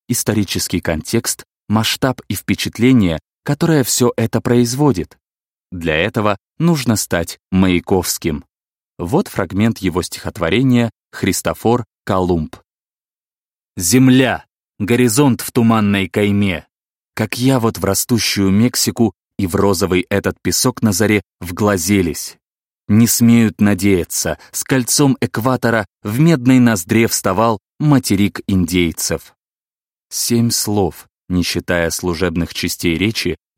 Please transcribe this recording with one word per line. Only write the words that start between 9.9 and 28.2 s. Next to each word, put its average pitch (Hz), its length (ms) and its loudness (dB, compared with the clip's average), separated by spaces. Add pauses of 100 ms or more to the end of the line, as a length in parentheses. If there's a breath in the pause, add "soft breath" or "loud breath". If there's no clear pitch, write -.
стихотворения 120 880 -2 (200)
«Христофор 104 720 -2 (200)
Колумб». 90 500 -2 (1200)
«Земля, 127 720 2 (340)
горизонт 120 600 2
в - 100 -12
туманной 107 560 2
кайме! 101 600 -2 (460)
Как - 240 -6
я 131 220 2
вот 110 180 0
в 82 80 -6
растущую 98 640 0
Мексику 110 640 0 (240)
и 101 80 -2
в 87 100 -4
розовый 92 540 0
этот 98 320 -2
песок - 400 -2
на 107 120 0
заре 104 280 2 (200)
вглазелись. 90 960 -2 (500)
Не 110 180 4
смеют 117 540 4
надеяться, 95 800 0 (120 loud breath)
с - 120 -8
кольцом 135 560 0
экватора 117 640 0 (160)
в 107 180 -4
медной 131 400 4
ноздре 113 480 4
вставал 107 520 0 (200)
материк 120 680 2